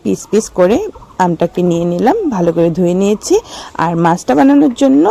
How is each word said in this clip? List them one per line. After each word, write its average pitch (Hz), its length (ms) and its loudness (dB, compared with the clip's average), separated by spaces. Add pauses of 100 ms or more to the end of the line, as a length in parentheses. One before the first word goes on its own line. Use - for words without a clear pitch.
পিস 190 180 -4 (100)
পিস 214 160 0 (120)
করে 185 180 2 (480)
আমটাকে 175 360 -2 (100)
নিয়ে 170 220 -2
নিলাম, 214 240 0 (180)
ভালো 175 220 0
করে 170 120 2 (100)
ধুয়ে 180 240 0
নিয়েছি। 208 320 0 (500)
আর 170 80 -2 (120)
মাছটা 175 340 0
বানানোর 285 440 4
জন্য 277 280 4